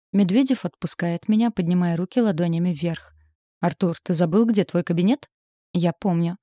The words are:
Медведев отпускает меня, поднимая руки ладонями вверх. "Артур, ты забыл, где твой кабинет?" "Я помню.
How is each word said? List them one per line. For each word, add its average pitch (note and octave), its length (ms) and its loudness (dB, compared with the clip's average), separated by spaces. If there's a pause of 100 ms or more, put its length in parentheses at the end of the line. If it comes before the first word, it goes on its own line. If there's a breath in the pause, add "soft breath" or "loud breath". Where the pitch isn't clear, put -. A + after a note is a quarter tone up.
(120)
Медведев G#3 540 2
отпускает - 640 -6
меня, A3+ 220 2
поднимая F3 440 0
руки F#3 260 -2
ладонями F3 520 0
вверх. D#3+ 400 -6 (480)
"Артур, E3+ 420 -2
ты F3+ 100 -2
забыл, F3 320 2
где G#3 200 2
твой F3 180 -2
кабинет?" F3+ 460 0 (440)
"Я E3+ 200 0
помню. E3+ 500 -2